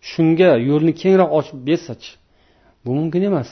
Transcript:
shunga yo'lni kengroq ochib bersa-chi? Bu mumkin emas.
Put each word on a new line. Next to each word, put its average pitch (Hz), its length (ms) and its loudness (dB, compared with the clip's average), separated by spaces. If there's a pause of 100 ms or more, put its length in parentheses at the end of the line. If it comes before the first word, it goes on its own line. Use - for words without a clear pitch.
shunga 165 520 2
yo'lni 151 360 0
kengroq 185 360 2
ochib 151 320 -2
bersa-chi? 139 500 -6 (760)
Bu 120 80 -6
mumkin 160 280 -4
emas. 185 300 -4